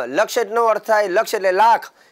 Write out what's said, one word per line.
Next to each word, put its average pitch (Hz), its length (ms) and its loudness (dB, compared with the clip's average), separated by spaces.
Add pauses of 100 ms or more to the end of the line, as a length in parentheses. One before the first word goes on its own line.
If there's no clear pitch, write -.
લક્ષ 170 320 -2
એટલો 233 280 -2
અર્થ 214 220 0
થાય, 214 200 2
લક્ષ 208 280 -2
એટલે 190 160 0
લાખ, 214 340 2 (260)